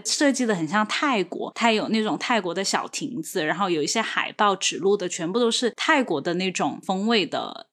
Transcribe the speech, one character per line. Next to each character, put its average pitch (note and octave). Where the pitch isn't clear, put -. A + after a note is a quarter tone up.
设 -
计 B3+
得 A3
很 E3
像 G#3
泰 A#3
国， -
它 A3+
有 F#3
那 A3
种 G#3+
泰 A#3
国 F3
的 F#3
小 -
亭 -
子， D#3
然 D#3+
后 F#3
有 D#3+
一 D3+
些 A3+
海 -
报 G3+
指 F#3
路 G3
的 G3
全 F3
部 G3
都 A#3+
是 A3+
泰 D4+
国 E3
的 F3
那 F#3
种 D#3+
风 F#3+
味 A3
的 B2